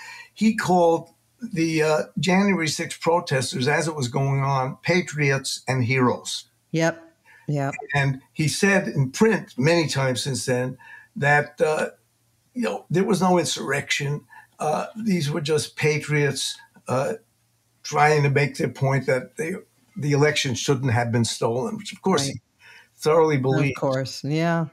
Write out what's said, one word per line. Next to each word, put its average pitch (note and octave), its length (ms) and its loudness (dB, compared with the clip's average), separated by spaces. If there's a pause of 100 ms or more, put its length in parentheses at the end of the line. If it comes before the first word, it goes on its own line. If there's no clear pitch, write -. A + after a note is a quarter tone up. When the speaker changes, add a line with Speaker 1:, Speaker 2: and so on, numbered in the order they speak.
(320)
Speaker 1:
He A3 220 2
called E3+ 560 2 (320)
the, E3 400 -2
uh, D3+ 200 2 (180)
January F#3 480 2
sixth D3+ 320 -6
protesters, C#3+ 640 0
as D3+ 220 0
it D#3 80 -4
was C3 100 -2
going C3+ 380 0
on, C3+ 400 0
patriots D3 800 0
and C3 160 0
heroes. B2 640 0 (260)
Speaker 2:
Yep. E3 360 0 (440)
Yep. C#3 220 -2 (220)
Speaker 1:
And C#3 260 0 (140)
he D#3 120 -2
said G3 420 0
in C3 220 -2
print G#3 460 0
many D#3+ 320 2
times C3 340 -2
since C3 220 -6
then B2+ 320 -2 (400)
that, D3 460 0
uh, D#3 240 2 (640)
you B3 120 -6
know, - 260 -4
there F3+ 140 2
was F#3 180 2
no F3+ 160 6
insurrection. C#3+ 840 -2 (360)
Uh, D3+ 260 -2 (180)
these F3 280 0
were E3 100 -4
just D3+ 340 -2
patriots, D3 840 0 (300)
uh, C3+ 260 -2 (680)
trying D3+ 400 4
to C#3+ 60 2
make C#3+ 300 0
their D3+ 100 -2
point C3+ 380 -2
that B2+ 320 -2
they, - 160 -6 (420)
the C#3+ 160 -2
election C#3+ 420 2
shouldn't C3 380 0
have A#2+ 180 0
been A#2 140 2
stolen, A#2 540 -4
which - 120 -14
of - 120 -16
course F3 240 2
Speaker 2:
Right. C3+ 80 -6
Speaker 1:
he - 60 -14 (560)
thoroughly D#3 420 4
believed. C3+ 400 2
Speaker 2:
Of - 20 -12
course. C3 440 -2
Yeah, D#3+ 480 0